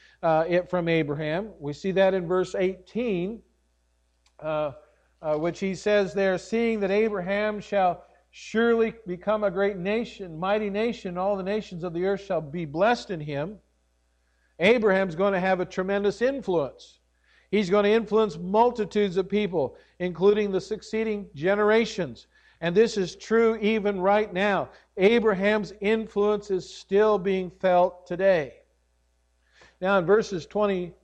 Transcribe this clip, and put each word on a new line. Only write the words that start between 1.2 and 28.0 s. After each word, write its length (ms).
We 120
see 200
that 200
in 140
verse 300
eighteen, 840
uh, 320
uh, 140
which 240
He 140
says 380
there, 240
"Seeing 440
that 100
Abraham 720
shall 440
surely 640
become 380
a 60
great 260
nation, 600
mighty 300
nation, 480
all 200
the 80
nations 380
of 120
the 100
earth 160
shall 220
be 240
blessed 440
in 100
him." 380
Abraham's 580
gonna 240
have 200
a 40
tremendous 560
influence. 800
He's 200
gonna 180
influence 500
multitudes 800
of 120
people, 480
including 520
the 100
succeeding 760
generations. 920
And 160
this 200
is 200
true 400
even 440
right 320
now. 360
Abraham's 840
influence 680
is 240
still 460
being 320
felt 560